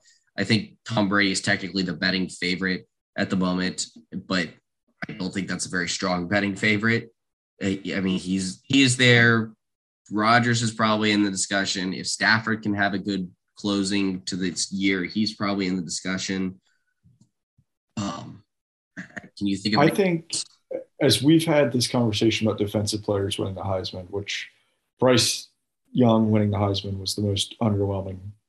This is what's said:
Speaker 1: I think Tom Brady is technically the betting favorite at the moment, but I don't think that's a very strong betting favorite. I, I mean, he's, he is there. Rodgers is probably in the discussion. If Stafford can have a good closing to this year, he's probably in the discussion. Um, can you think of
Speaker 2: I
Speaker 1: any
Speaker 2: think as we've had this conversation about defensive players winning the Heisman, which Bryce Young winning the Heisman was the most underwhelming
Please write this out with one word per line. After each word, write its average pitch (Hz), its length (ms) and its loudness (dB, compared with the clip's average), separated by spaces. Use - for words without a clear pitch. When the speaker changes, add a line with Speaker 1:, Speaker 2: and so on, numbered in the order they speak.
Speaker 1:
I 98 60 -2
think 101 400 0
Tom 107 240 0
Brady 101 240 2
is 95 100 -4
technically 95 420 -2
the 90 100 -4
betting 92 340 -2
favorite 90 580 -4
at 98 120 -2
the 101 80 0
moment, 90 480 -2
but 92 380 -4
I - 60 -12
don't 92 200 -8
think 92 140 -4
that's 92 180 -6
a - 40 -12
very 90 180 -4
strong 90 400 -4
betting 98 280 0
favorite. 113 580 0
I, 98 200 -2
I 101 40 0
mean, 92 200 0
he's, 92 440 -4
he 139 180 4
is 127 160 4
there. 117 540 6
Rodgers 117 500 4
is 110 100 0
probably 107 420 2
in 104 100 4
the 101 80 0
discussion. 95 640 -2
If - 140 -8
Stafford 110 540 2
can 107 120 -2
have 101 200 0
a 98 60 -2
good 92 300 -4
closing 98 640 -2
to 95 140 -6
this 90 340 -4
year, 98 320 0
he's 104 320 -2
probably 98 320 -2
in 92 80 -2
the 92 60 -2
discussion. 92 800 -4
Um, - 460 -8
can 101 100 -4
you 98 100 0
think 101 180 -2
of 143 60 4
Speaker 2:
I 151 60 6
Speaker 1:
any 156 80 2
Speaker 2:
think 175 360 0
as 123 200 4
we've 156 240 6
had 147 260 4
this 123 160 0
conversation 110 600 0
about 101 120 -2
defensive 104 440 -2
players 98 340 -2
winning 95 180 -6
the 92 60 -10
Heisman, 92 500 -6
which - 380 -8
Bryce - 480 2
Young 113 400 4
winning 107 200 4
the 98 60 0
Heisman 98 420 -2
was 95 160 -8
the 104 60 -4
most 101 380 -2
underwhelming 98 600 -2